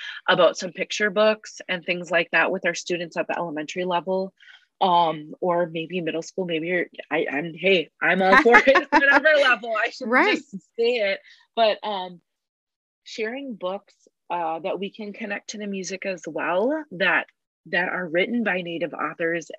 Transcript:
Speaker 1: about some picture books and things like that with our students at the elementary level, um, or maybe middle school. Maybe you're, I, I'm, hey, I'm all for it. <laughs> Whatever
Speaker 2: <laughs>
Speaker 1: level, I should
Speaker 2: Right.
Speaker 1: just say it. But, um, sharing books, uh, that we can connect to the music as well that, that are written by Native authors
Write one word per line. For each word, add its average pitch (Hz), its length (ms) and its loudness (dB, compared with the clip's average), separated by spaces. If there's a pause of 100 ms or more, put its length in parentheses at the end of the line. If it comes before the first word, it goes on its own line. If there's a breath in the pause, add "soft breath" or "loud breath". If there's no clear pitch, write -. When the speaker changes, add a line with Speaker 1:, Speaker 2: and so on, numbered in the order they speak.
(280 loud breath)
Speaker 1:
about 175 300 6
some 185 140 -8
picture 208 380 -4
books 214 580 0
and 180 160 -6
things 180 260 -4
like 175 220 0
that 165 200 2
with 190 140 -4
our 170 100 0
students 175 420 -6
at 160 100 -2
the 175 100 -4
elementary 160 480 -6
level, 185 480 -2 (460 loud breath)
um, 165 600 2
or 175 280 2
maybe 165 340 -6
middle 160 200 -4
school. 190 240 -6
Maybe 165 220 -4
you're, 175 180 0 (260)
I, 151 200 0
I'm, 160 220 -6
hey, 170 360 0 (120)
I'm 175 200 2
all 190 200 6
for 240 160 8
it. 277 300 6
<laughs> - 40 -20
Whatever 285 420 4
Speaker 2:
<laughs> 285 80 6
Speaker 1:
level, 233 360 2
I 220 120 0
should - 200 -10
Speaker 2:
Right. 311 280 4
Speaker 1:
just - 140 -14 (260)
say 233 180 2
it. 202 240 -2 (360 loud breath)
But, 220 280 4
um, 185 380 -8 (840)
sharing 247 520 -8
books, 185 400 -8 (340)
uh, 165 300 -4
that 165 200 -4
we 196 100 -6
can 208 220 -12
connect 202 380 -10
to 220 80 -12
the 208 100 -10
music 190 380 -8
as 185 200 -6
well 180 680 -2
that, 170 340 0 (420)
that 180 220 -2
are 180 180 -4
written 190 360 0
by 185 180 -2
Native 170 320 -6
authors 165 640 -4